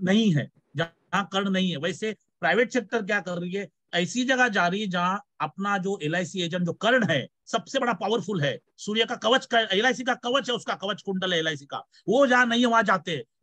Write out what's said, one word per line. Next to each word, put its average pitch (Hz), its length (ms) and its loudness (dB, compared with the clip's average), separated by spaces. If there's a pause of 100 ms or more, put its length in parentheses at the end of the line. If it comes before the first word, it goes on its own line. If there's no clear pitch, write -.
नहीं 196 320 4
है, 139 160 -2 (240)
जहाँ - 580 -4
कर्ण 196 160 0
नहीं 185 220 0
है। 151 60 -4
वैसे 190 380 -4 (240)
प्राइवेट 190 320 2
सेक्टर 226 300 -2
क्या 202 200 -2
कर 180 160 -6
रही 175 140 -6
है, 196 180 -6 (240)
ऐसी 180 320 -2
जगह 254 220 2
जा 196 200 2
रही 190 140 -2
है 214 60 -4
जहाँ 180 360 -2 (180)
अपना 196 360 -2
जो 196 260 -4
एलआईसी 165 380 -2
एजेंट 175 240 -2
जो 170 80 -2
कर्ण 233 360 2
है, 131 180 -2 (180)
सबसे - 340 -4
बड़ा 240 140 0
powerful 202 480 -2
है, 139 180 -2 (180)
सूर्य 220 280 -2
का 233 100 -6
कवच 226 300 2
का, 233 140 2
एलआईसी 220 440 0
का 240 100 0
कवच 247 360 -2
है, 240 60 -2
उसका - 180 -6
कवच 196 280 -6
कुंडल 185 320 -2
है 165 60 2
एलआईसी 156 260 -4
का, 131 120 -10 (300)
वो 254 200 6
जहाँ 247 180 6
नहीं 233 140 2
है 247 60 4
वहां 226 200 4
जाते 185 300 0
हैं। 127 80 -6 (200)